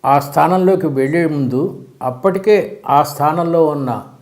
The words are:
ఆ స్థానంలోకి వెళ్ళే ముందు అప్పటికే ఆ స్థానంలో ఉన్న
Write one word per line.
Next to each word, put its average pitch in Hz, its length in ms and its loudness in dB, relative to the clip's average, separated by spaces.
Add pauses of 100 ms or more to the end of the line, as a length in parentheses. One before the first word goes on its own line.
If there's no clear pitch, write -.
ఆ 139 140 4
స్థానంలోకి 180 680 2
వెళ్ళే 147 400 0
ముందు 131 580 -2 (180)
అప్పటికే 190 880 -2
ఆ 143 140 4
స్థానంలో 165 640 0
ఉన్న 131 380 -4 (180)